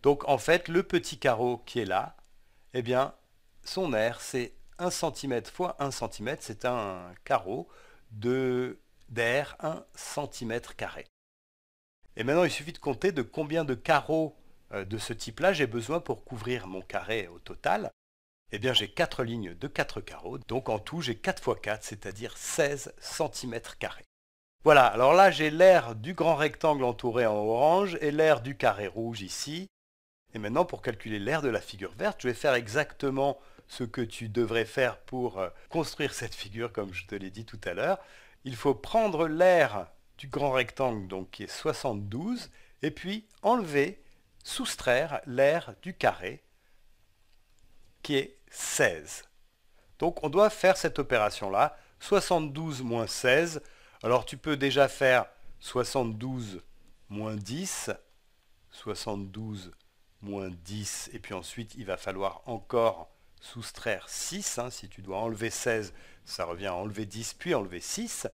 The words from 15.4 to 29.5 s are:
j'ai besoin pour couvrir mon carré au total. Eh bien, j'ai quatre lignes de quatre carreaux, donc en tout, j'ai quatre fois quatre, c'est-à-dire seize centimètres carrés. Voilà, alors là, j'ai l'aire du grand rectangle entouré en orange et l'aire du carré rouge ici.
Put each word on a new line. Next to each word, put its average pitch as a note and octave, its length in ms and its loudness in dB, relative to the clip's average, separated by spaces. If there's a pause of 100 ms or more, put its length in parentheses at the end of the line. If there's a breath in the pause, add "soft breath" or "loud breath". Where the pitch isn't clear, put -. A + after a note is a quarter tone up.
j'ai D3+ 140 2
besoin A#2+ 320 -2
pour - 260 -6
couvrir A#2 400 -6
mon F#2 160 -8
carré G2 460 -4
au F2 100 -16
total. F3+ 540 -2 (600)
Eh G#2 60 -6
bien, B2 160 0
j'ai G#2 160 2
quatre - 340 -2
lignes A2+ 300 -6
de C3 140 -10
quatre - 340 -4
carreaux, - 380 -12
donc B2+ 300 -4
en A2 100 0
tout, E3 220 -8
j'ai B2 140 -2
quatre - 280 -4
fois - 160 0
quatre, G#2+ 240 -4
c'est-à-dire G#2 540 -10
seize C#3+ 640 -2
centimètres - 760 -6
carrés. - 280 -8 (580)
Voilà, C#3+ 240 10
alors A#2+ 260 6
là, F#3+ 160 10
j'ai D3+ 220 2
l'aire D#3+ 420 8
du B2+ 220 -8
grand D#3+ 200 4
rectangle D3 480 2
entouré A#2+ 440 2
en G#2+ 80 4
orange D3+ 680 4
et D3+ 80 2
l'aire D3+ 320 6
du C3+ 160 -8
carré G#2 300 2
rouge A2+ 340 -6
ici. D#3 460 -8 (680)